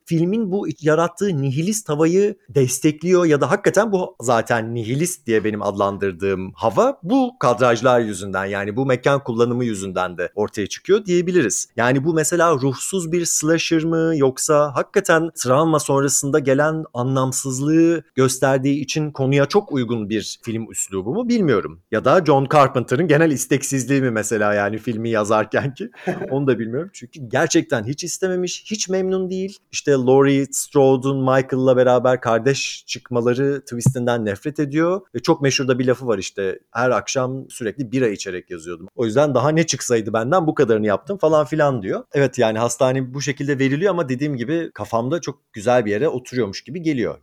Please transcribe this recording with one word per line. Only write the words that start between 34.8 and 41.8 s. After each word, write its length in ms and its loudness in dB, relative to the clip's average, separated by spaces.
Ve 40 -6
çok 220 0
meşhur 260 0
da 120 2
bir 80 2
lafı 200 0
var 100 0
işte, 420 -4
"Her 180 0
akşam 600 -4
sürekli 420 -8
bira 160 2
içerek 420 -6
yazıyordum. 460 -12
O 100 -2
yüzden 300 2
daha 140 2
ne 160 2
çıksaydı 480 -2
benden 340 2
bu 80 0
kadarını 300 2
yaptım." 320 -2
falan 280 2
filan 360 0